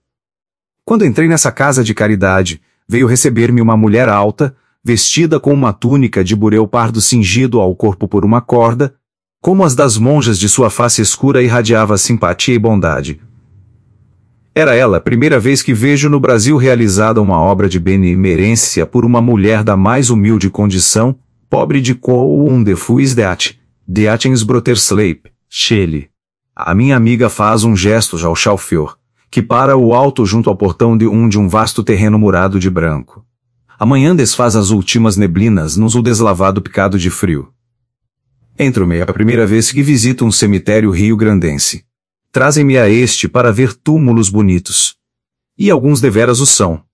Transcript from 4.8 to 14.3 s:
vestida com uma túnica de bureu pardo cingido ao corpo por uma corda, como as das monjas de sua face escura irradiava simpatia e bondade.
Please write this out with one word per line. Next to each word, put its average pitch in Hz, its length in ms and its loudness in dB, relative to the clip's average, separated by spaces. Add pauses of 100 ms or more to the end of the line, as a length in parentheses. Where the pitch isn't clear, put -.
vestida 151 560 0
com 143 140 0
uma 131 200 0
túnica 120 500 0
de 92 120 0
bureu 107 320 2
pardo 113 340 -2
cingido 117 580 0
ao 92 160 0
corpo 104 320 -2
por 98 160 -2
uma 113 180 2
corda, 120 540 0 (460)
como 190 220 2
as 135 120 0
das 120 220 0
monjas 117 420 0
de - 100 0
sua 117 200 0
face 117 320 -2
escura 127 420 0
irradiava 113 540 0
simpatia 101 580 -2
e 117 40 0
bondade. 82 600 -2 (1300)